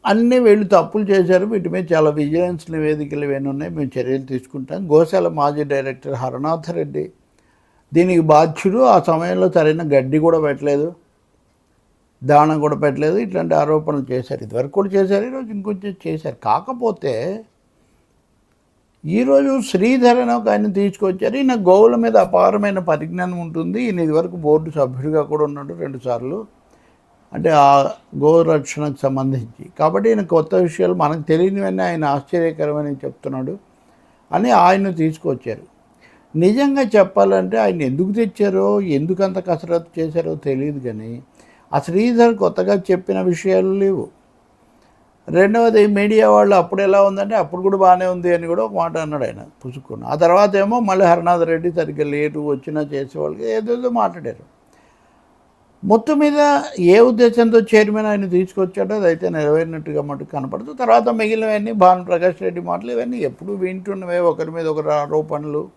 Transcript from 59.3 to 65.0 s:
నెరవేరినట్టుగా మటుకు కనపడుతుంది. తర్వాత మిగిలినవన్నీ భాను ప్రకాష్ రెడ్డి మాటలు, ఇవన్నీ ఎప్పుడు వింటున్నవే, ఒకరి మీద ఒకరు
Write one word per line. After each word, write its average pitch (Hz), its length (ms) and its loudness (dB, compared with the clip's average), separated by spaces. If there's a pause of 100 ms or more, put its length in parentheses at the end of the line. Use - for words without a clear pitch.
నెరవేరినట్టుగా 156 680 -2
మటుకు 143 320 -10
కనపడుతుంది. 220 480 -10
తర్వాత 233 260 4 (120)
మిగిలినవన్నీ 220 520 -2
భాను 185 380 4
ప్రకాష్ 180 320 0
రెడ్డి 175 180 -4
మాటలు, 175 360 -6
ఇవన్నీ 240 220 -4 (100)
ఎప్పుడు 180 340 -10
వింటున్నవే, 185 560 -6 (120)
ఒకరి 160 260 -6
మీద 165 160 -6
ఒకరు 151 280 -2